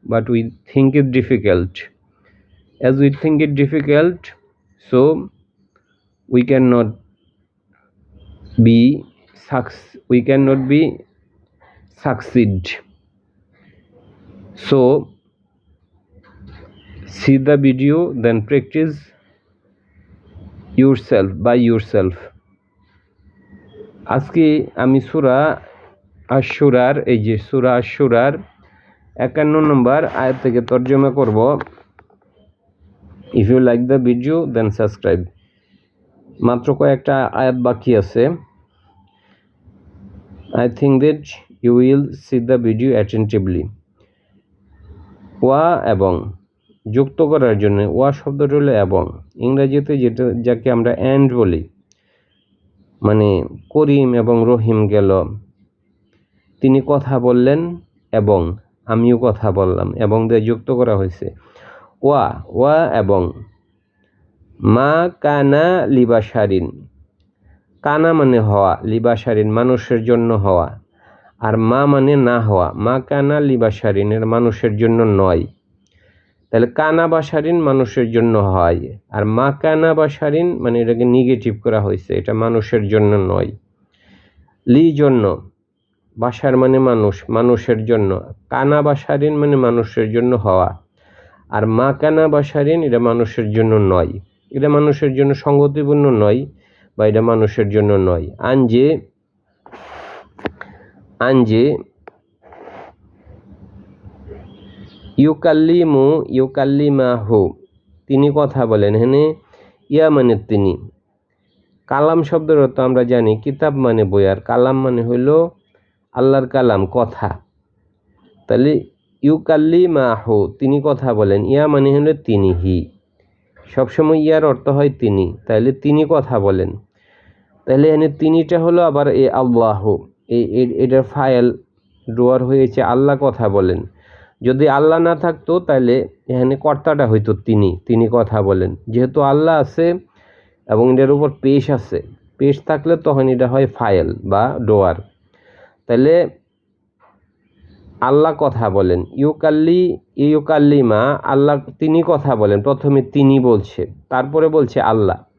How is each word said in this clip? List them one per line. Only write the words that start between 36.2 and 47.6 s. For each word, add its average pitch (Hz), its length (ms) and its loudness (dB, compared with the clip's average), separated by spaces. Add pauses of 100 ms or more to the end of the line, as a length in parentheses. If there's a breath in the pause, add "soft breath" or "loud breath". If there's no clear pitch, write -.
মাত্র 123 320 0
কয়েকটা 139 520 0
আয়াত 127 300 -2
বাকি 123 420 0
আছে। 117 320 0 (2250)
I 120 140 0
think 135 260 0 (100)
that 151 180 0 (420)
you 120 100 2
will 131 300 4 (100)
see - 340 -6
the 127 100 2
video 113 320 -2 (140)
attentively. 104 600 -4 (1800)
ওয়া 151 420 2
এবং 95 460 0 (600)
যুক্ত 135 300 -2
করার 135 380 2
জন্য, 101 220 0